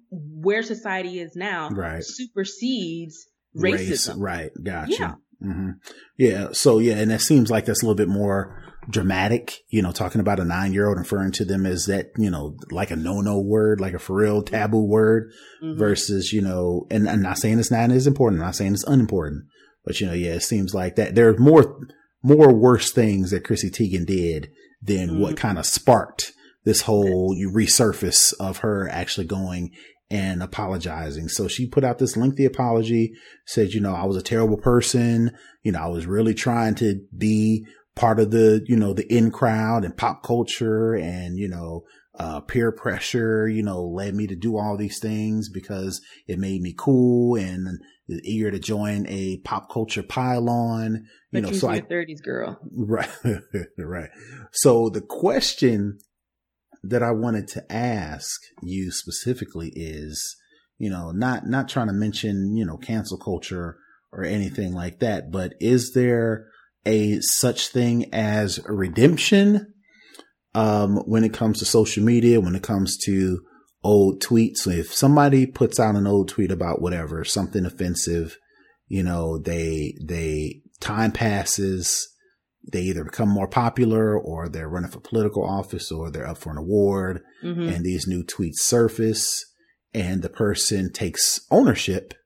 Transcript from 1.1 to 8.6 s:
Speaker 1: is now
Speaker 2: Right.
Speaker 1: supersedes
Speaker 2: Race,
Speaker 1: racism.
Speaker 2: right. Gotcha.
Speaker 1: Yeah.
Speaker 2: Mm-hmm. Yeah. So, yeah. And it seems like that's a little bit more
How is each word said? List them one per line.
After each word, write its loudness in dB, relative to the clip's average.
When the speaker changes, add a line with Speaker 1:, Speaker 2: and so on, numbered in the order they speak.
Speaker 1:
is -12
now -6
Speaker 2:
Right. -8
Speaker 1:
supersedes -8
Speaker 2:
Race, -2
Speaker 1:
racism. -8
Speaker 2:
right. -6
Gotcha. -6
Speaker 1:
Yeah. -6
Speaker 2:
Mm-hmm. -6
Yeah. 4
So, 6
yeah. 4
And 2
it 0
seems 6
like 2
that's 0
a 0
little 4
bit 2
more -2